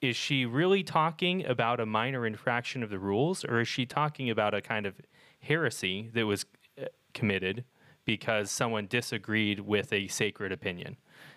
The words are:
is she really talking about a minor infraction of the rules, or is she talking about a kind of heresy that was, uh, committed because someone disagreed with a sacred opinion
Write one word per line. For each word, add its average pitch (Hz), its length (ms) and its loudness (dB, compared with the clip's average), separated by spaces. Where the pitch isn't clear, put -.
is 123 160 0
she 131 300 0
really 175 360 4
talking 170 640 0
about 120 320 2
a 113 80 0
minor 117 400 0
infraction 120 560 -2
of 107 80 -4
the 98 80 -4
rules, 110 460 2
or 117 160 2
is 113 80 0
she 127 180 -2
talking 143 440 0
about 107 220 2
a 104 80 2
kind 107 240 -2
of 98 160 -6
heresy 113 720 0
that 113 120 2
was, 101 180 0
uh, 131 60 -6
committed 98 500 -2
because 107 460 0
someone 110 380 -2
disagreed 107 720 0
with 101 320 0
a 101 160 0
sacred 101 420 -4
opinion 90 460 -8